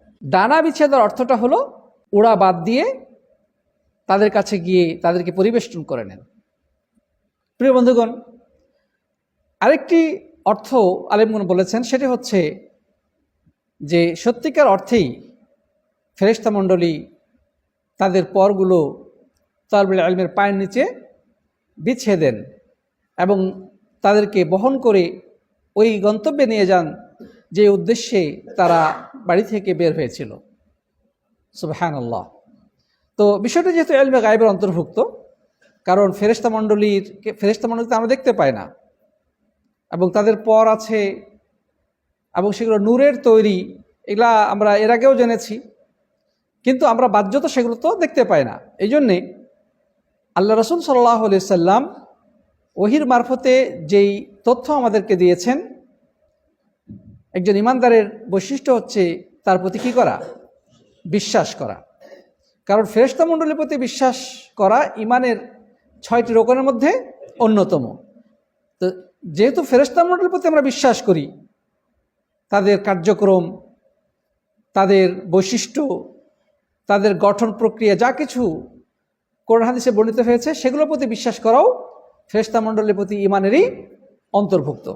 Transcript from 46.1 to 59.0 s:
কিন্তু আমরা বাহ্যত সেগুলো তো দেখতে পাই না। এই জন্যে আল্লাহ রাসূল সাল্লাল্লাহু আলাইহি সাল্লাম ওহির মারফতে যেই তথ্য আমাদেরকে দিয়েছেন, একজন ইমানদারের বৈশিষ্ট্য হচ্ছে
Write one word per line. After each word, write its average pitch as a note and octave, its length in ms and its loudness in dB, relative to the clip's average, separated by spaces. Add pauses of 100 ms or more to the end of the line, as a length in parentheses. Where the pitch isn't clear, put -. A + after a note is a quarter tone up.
কিন্তু C4 220 0
আমরা B3 220 2
বাহ্যত G#3 380 0
সেগুলো A#3+ 300 -2
তো E4 200 -2
দেখতে D4+ 280 0
পাই D#3+ 220 2
না। A2 140 -12 (200)
এই G3+ 100 -2
জন্যে A#3 560 0 (880)
আল্লাহ G#3 220 2
রাসূল D#4 240 0
সাল্লাল্লাহু A#3+ 440 2
আলাইহি F#3+ 200 0
সাল্লাম G3 600 0 (680)
ওহির A#3 300 0
মারফতে B3+ 800 0
যেই G3+ 580 0
তথ্য B3+ 300 0
আমাদেরকে A3 420 0
দিয়েছেন, F3+ 600 0 (1600)
একজন F#3 220 0
ইমানদারের A#3 760 2
বৈশিষ্ট্য C4 420 -2
হচ্ছে G3 520 -2 (200)